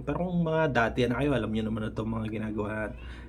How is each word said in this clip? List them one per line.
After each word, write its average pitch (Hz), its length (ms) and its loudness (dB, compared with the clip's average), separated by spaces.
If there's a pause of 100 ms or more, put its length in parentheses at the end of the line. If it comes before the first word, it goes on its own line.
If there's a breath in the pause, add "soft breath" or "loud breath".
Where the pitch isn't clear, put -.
Pero 156 240 0
kung 175 160 2
mga 160 280 4
dati 117 360 4
na 127 120 0
kayo, 143 120 2
alam 110 200 0
nyo 110 160 0
naman 110 160 -2
na 101 80 -4
itong 110 240 -2
mga 110 160 -2
ginagawa, 107 600 -4 (360 loud breath)